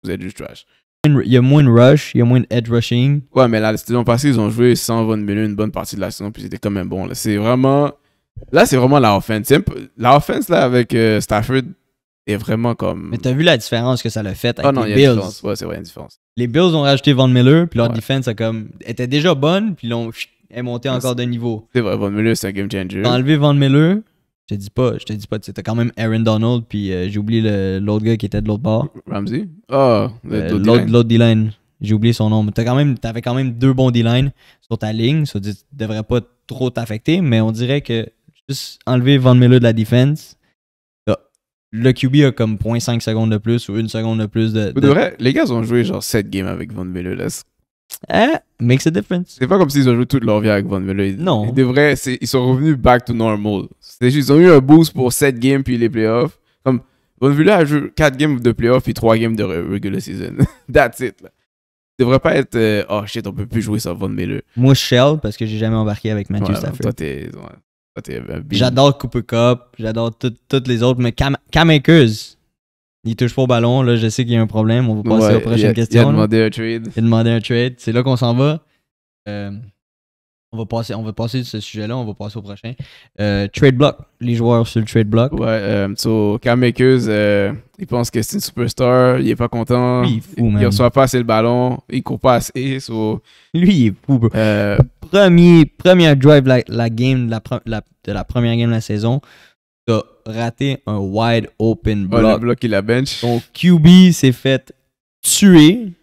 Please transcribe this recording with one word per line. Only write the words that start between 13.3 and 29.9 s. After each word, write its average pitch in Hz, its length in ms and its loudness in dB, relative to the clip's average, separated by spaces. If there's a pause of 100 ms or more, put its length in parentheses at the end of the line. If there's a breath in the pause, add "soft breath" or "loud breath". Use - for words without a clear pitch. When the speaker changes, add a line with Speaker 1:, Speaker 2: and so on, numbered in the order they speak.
Speaker 2:
vu 139 120 -2
la 170 140 2
différence 113 460 -4
que 113 60 -4
ça 110 140 -8
l'a 95 120 -8
fait 120 240 -4
avec - 60 -4
Speaker 1:
Ah 139 80 2
non, 127 100 -2
Speaker 2:
les 107 80 -4
Speaker 1:
il 104 80 2
y 139 60 6
a 135 60 6
une 117 40 2
Speaker 2:
Bills ? - 60 -
Speaker 1:
différence. 90 220 -10
Ouais, 101 120 -6
c'est - 100 -12
vrai, 82 100 -10
il - 20 -12
y - 0 -
a - 20 -12
une 82 60 -16
différence. - 340 -20 (160)
Speaker 2:
Les 120 120 -4
Bills 160 280 2
ont 151 60 0
rajouté 139 320 2
Von 131 160 4
Miller, 135 400 4
puis - 80 -6
leur 117 120 0
Speaker 1:
Ouais. 117 60 -6
Speaker 2:
defense 127 320 -6
a 117 60 -4
comme, 113 340 -6 (180)
était 120 220 -8
déjà 147 260 0
bonne, 170 420 -2
puis - 120 -12
l'ont, 117 240 -6
chut, - 180 -16 (220)
est 120 100 -12
montée 120 280 -6
Speaker 1:
Ouais, 131 60 -2
Speaker 2:
encore 123 220 -4
Speaker 1:
c'est 123 80 -4
Speaker 2:
de 123 40 -4
niveau. 117 440 -6
Speaker 1:
C'est 123 60 0
vrai, 107 160 -2
Von 101 160 -4
Miller, 107 240 0
c'est - 120 -8
un 98 40 -8
game 98 180 -8
changer. 95 340 -8
Speaker 2:
T'as 120 120 0
enlevé 135 220 0
Von 143 160 2
Miller, 147 460 2 (500)
je 104 60 -8
te 101 40 -8
dis 101 120 -14
pas, 127 260 -2
je - 80 -16
te 107 80 -10
dis 104 140 -14
pas, 110 100 -8
tu 101 80 -12
sais, - 80 -18
t'as - 80 -14
quand 110 140 -6
même 117 200 -2
Aaron 113 260 -2
Donald, 113 460 0
puis, 101 240 -6
euh, 92 160 -4
j'ai 104 120 -6
oublié 113 220 -2
le, 98 380 -2
l'autre 107 240 -2
gars 113 140 0
qui 107 80 -6
était 104 160 -4
de 107 60 -6
l'autre 107 160 -4
bord. 110 260 -2 (180)
Speaker 1:
Ramsey ? 110 400 -8 (240)
Ah, 120 380 2 (140)